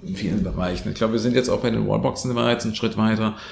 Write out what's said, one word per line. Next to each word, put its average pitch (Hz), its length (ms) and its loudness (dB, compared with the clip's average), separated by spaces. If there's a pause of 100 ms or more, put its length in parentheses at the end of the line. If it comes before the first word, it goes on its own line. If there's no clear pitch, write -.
in - 100 -6
vielen 98 260 0
Bereichen. 90 460 -2
Ich - 60 -4
glaube, 113 200 0
wir 117 60 0
sind 120 140 2
jetzt 123 160 2
auch 107 100 2
bei 120 100 0
den 110 160 0
Wallboxen, 123 440 0
sind 120 60 -2
wir 120 140 2
jetzt 117 140 0
einen 107 100 -2
Schritt 110 220 -2
weiter, 110 380 2 (180)